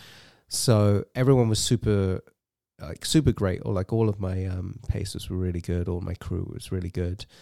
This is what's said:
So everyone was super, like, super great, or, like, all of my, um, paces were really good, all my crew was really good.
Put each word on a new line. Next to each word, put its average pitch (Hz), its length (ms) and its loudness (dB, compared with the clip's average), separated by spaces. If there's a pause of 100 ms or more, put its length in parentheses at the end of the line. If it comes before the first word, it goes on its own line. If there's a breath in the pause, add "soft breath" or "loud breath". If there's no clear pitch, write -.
(460 loud breath)
So 104 560 4 (100)
everyone 127 360 4
was 107 100 2
super, 101 600 0 (600)
like, - 240 -10
super 143 280 4
great, 95 320 -2
or, 104 80 -2
like, 95 200 -2
all 110 160 2
of 101 100 -4
my, 95 260 -4
um, 92 420 -6
paces - 420 -6
were 90 80 -4
really 90 240 -2
good, 87 260 -2
all 87 140 -4
my 85 140 -6
crew - 380 -6
was - 180 -14
really 90 180 -4
good. 90 360 -6 (160 loud breath)